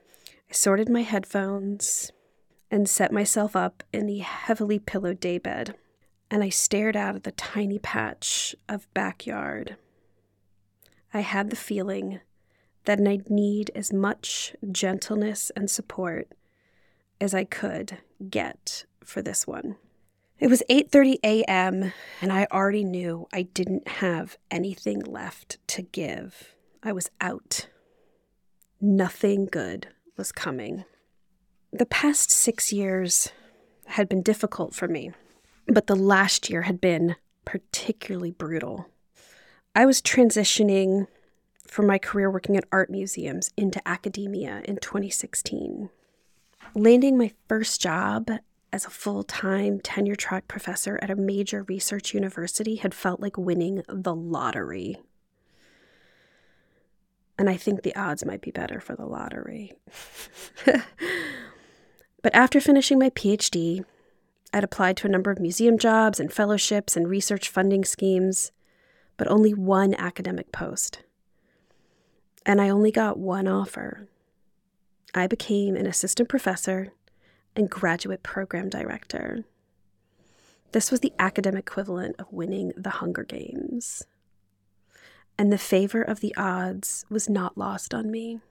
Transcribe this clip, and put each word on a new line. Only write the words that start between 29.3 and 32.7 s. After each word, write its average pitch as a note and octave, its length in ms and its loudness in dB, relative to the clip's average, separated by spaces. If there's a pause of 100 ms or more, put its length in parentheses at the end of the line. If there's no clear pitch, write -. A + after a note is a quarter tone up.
good G2 420 -6 (280)
was - 160 -8
coming. D3+ 520 -8 (880)
The A#3+ 120 -2
past - 460 2
six - 420 2